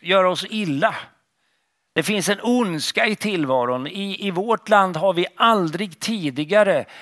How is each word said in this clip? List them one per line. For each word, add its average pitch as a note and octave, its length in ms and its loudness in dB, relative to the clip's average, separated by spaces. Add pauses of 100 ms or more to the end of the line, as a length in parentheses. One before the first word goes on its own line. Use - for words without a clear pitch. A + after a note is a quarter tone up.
göra F#3 280 4
oss F#3 200 -4
illa. F#3+ 440 0 (1000)
Det D#3+ 80 0
finns G3 260 -2
en G3 140 -2
ondska A#3 640 0
i A3 100 -2
tillvaron. C3 680 -2
I, G3 400 -8
i G3 40 -2
vårt G3+ 380 -4
land G3 280 4
har F#3 160 0
vi F3 140 0 (100)
aldrig G3 640 0
tidigare E3 840 0 (180)